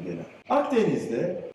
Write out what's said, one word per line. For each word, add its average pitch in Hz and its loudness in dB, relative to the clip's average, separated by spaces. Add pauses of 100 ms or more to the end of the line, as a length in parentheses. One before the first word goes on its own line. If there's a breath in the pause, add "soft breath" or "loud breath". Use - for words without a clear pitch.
gelen. 85 -8 (240)
Akdeniz'de 214 2 (140)